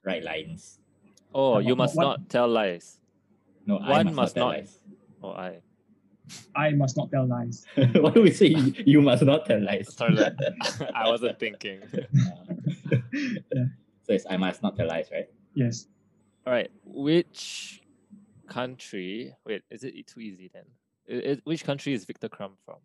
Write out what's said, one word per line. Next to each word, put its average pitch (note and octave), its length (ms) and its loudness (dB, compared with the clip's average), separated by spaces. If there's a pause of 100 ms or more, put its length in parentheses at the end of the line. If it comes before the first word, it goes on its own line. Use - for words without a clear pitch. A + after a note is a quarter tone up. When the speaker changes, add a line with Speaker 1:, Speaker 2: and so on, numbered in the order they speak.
Speaker 1:
Write F2 220 -6
lines. D#2+ 540 -12 (540)
Speaker 2:
Oh, C3+ 220 2
Speaker 3:
Uh, G#2 40 4
Speaker 2:
you B2 180 2
Speaker 3:
what, - 80 -
Speaker 2:
must - 100 0
Speaker 3:
what? D3+ 80 2
Speaker 2:
not C#3 140 0 (100)
tell B2 220 2
lies. G2+ 500 -2 (680)
Speaker 1:
No, G2+ 100 0
I G2+ 120 -8 (120)
Speaker 2:
One G#3+ 100 2
Speaker 1:
must D#3 60 -6
Speaker 2:
must A#2+ 180 0
Speaker 1:
not - 60 0
tell B2 80 2
Speaker 2:
not. D#2 80 -6
Speaker 1:
lies. - 140 -14 (520)
Speaker 2:
Oh, F#2+ 80 -12
I. F#2 200 -10 (1040)
Speaker 3:
I D3+ 180 0
must C3+ 240 0
not B2+ 140 -6
tell C3 160 0
lies. A#2+ 440 -6
Speaker 1:
<laughs> - 40 -8
Why C#3+ 360 4
do A3+ 120 8
we F3+ 80 10
say F#3+ 160 6
you, D3 260 4 (120)
you C#3+ 160 8
must C#3 220 6
not D3 220 4
tell A2 180 2
lies? G2+ 320 -4
Speaker 2:
Sorry, - 200 2 (440)
<laughs> - 360 -8
I A2+ 140 0
wasn't A#2 300 -2
thinking. G2+ 460 -10
Speaker 1:
<laughs> A#2 60 -18 (1000)
Uh, B2 80 2 (560)
Speaker 3:
Yeah. B2+ 120 0 (360)
Speaker 1:
so - 80 -4
it's G2 180 0
I F#2 60 -4
must F#2 280 -4
not G2+ 120 -6
tell E2+ 120 -4
lies, D#2+ 240 -6
right? D#2+ 160 -8 (280)
Speaker 3:
Yes. A#2+ 320 -4 (580)
Speaker 2:
All B2+ 60 -2
right. A#2+ 160 -2 (160)
Which - 960 -4 (680)
country? B2 840 -10 (120)
Wait, G#2 260 -10
is A#2 120 -18
it C3 120 -14 (120)
too - 120 -20
easy F#2 340 -18
then? F2 120 -20 (440)
I, B2 220 -6
I, C#3 120 -2
which D#3 200 -8
country C#3+ 300 -6
is A2+ 120 -6
Viktor - 240 -14
Krum G2 220 -16 (140)
from? - 200 -20